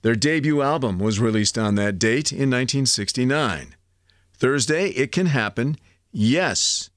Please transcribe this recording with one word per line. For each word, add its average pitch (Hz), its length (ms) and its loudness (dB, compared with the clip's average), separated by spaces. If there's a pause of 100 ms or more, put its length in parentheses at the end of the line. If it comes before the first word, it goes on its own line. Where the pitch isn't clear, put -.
Their 113 140 2
debut 147 460 2
album 127 380 0
was 104 200 0
released 110 380 0
on 107 180 0
that 101 240 0
date 120 320 0
in 135 180 -2
nineteen 127 360 -2
sixty-nine. 120 880 -2 (580)
Thursday, 147 560 0
It 131 220 -2
Can 180 160 0
Happen, 123 500 -2 (340)
Yes. - 840 0